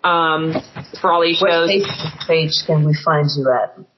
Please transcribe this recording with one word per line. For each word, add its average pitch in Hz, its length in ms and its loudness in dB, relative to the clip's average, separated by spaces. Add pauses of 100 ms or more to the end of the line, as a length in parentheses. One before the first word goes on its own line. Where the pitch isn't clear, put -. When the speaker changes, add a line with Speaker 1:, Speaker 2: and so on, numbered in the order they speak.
Speaker 1:
um, 160 480 0 (480)
for 180 100 2
all 170 100 4
these 170 200 2
Speaker 2:
What 185 100 2
Speaker 1:
shows. 170 180 2
Speaker 2:
Facebook 196 580 -4
page 160 240 2 (140)
can 151 200 2
we 151 80 2
find 147 420 2
you 135 160 0
at? 110 240 -2 (220)